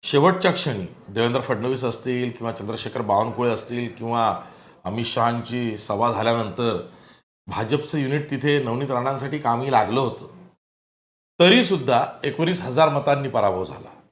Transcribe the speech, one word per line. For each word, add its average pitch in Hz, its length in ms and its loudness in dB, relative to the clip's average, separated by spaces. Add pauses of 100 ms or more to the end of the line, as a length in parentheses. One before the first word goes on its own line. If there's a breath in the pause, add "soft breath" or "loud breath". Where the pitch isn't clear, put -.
शेवटच्या 175 480 4
क्षणी 104 360 -4 (220)
देवेंद्र 120 320 0
फडणवीस 123 440 -4
असतील 123 460 -4
किंवा 117 220 -8
चंद्रशेखर 110 500 -8
बावनकुळे 110 480 2
असतील 120 380 -4 (100)
किंवा 113 420 0 (440 loud breath)
अमित 107 200 -4
शहांची 117 720 -2
सभा 107 340 0
झाल्यानंतर 110 720 0 (600 loud breath)
भाजपचं 117 520 -2
युनिट 143 320 -2
तिथे 143 320 2
नवनीत 127 280 -2
राणांसाठी 135 480 -2
कामी 131 340 0
लागलं 110 280 2
होतं, 120 260 -4 (1120)
तरीसुद्धा 170 680 6 (180)
एकोणीस 165 360 -2
हजार 139 280 4
मतांनी 139 400 0
पराभव 101 360 0
झाला. - 240 -14 (240)